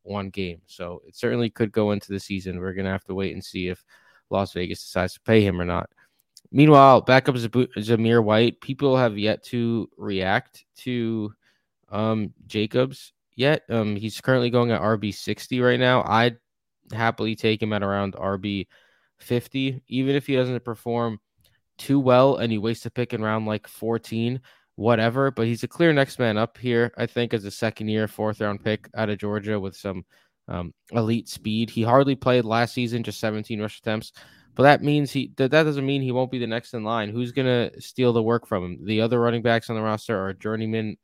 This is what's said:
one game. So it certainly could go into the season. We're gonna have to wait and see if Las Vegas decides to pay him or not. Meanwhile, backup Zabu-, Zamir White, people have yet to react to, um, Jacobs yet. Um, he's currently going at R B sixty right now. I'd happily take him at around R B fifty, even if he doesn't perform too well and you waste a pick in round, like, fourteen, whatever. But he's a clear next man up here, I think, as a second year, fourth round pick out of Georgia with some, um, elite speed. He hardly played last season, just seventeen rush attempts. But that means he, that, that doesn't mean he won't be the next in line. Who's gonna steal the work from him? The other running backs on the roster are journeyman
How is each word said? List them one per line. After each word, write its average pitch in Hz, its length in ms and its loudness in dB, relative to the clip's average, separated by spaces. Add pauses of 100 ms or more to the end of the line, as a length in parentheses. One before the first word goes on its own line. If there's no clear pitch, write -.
one 98 260 -8
game. 87 340 -8
So 87 420 -14
it - 80 -20
certainly 120 360 -2
could 107 200 -4
go 104 200 0
into 101 200 -4
the 98 80 -6
season. 92 400 -8
We're 92 140 -8
gonna 95 200 -4
have 95 120 -6
to 95 100 -10
wait 92 200 -4
and 95 100 -12
see 92 240 -6
if 90 160 -10 (460)
Las 98 240 -2
Vegas 90 280 -6
decides 90 300 -4
to - 80 -20
pay 110 220 6
him 92 180 0
or 87 60 -4
not. 87 240 -4 (600)
Meanwhile, 139 520 10
backup 131 320 4
Zabu-, 123 420 0
Zamir 113 480 2
White, 110 380 2
people 135 340 0
have 117 220 0
yet 104 260 -2
to 117 540 -4
react 98 680 -4 (120)
to, 113 580 -6 (560)
um, 110 420 -2 (140)
Jacobs 123 640 -4 (240)
yet. 139 320 0
Um, 107 280 -2
he's 104 260 -8
currently 127 260 2
going 120 220 2
at 104 100 0
R 110 160 2
B 104 160 -4
sixty - 480 -6
right 123 200 4
now. 127 260 2
I'd 117 320 2 (520)
happily 113 440 -2
take 110 260 0
him 107 140 -2
at 101 80 -2
around 101 340 -2
R 98 220 -4
B 98 280 -4 (520)
fifty, 127 720 -4
even 135 280 0
if 139 100 -4
he 135 100 0
doesn't 127 280 -2
perform 117 560 -4 (560)
too 139 220 0
well 127 380 6
and 113 160 -2
you 107 80 -2
waste 113 260 -4
a 120 40 -8
pick 123 220 -6
in 110 100 -4
round, 110 240 -2
like, 107 200 -4
fourteen, 113 760 -4 (360)
whatever. 117 560 2
But 117 140 -2
he's 117 180 -4
a 117 40 -8
clear 170 240 2
next 139 280 0
man 113 160 2
up 110 200 -2
here, 120 400 0
I 117 100 -2
think, 120 280 -2
as 104 100 -4
a 101 60 -10
second 107 380 -6
year, 110 180 0
fourth 107 340 -6
round 104 220 -4
pick 110 320 -4
out 110 160 -4
of 101 80 -6
Georgia 104 400 -4
with 95 180 -8
some, 90 280 -10 (420)
um, 87 260 -10 (200)
elite 113 360 -2
speed. 110 420 -6
He 117 120 -4
hardly 131 320 4
played 123 300 2
last 113 300 0
season, 120 280 -4
just 107 160 -10
seventeen 107 420 -4
rush 107 200 -8
attempts. 110 320 -6 (440)
But 127 60 2
that 139 220 6
means 147 260 0
he, 131 260 -6
that, 131 140 2
that 156 140 4
doesn't 143 200 -2
mean 139 160 0
he 131 120 -4
won't 127 180 -2
be 131 80 -6
the 120 80 -4
next 113 280 -6
in 110 100 -8
line. 110 240 -2
Who's 120 240 -6
gonna 123 480 0
steal 123 320 0
the 113 100 4
work 113 240 0
from 92 180 -2
him? 90 200 -10
The 107 160 0
other 117 180 2
running 117 240 0
backs 117 260 0
on 117 60 -4
the 110 80 -4
roster 110 340 -4
are 95 160 -4
journeyman 110 720 -6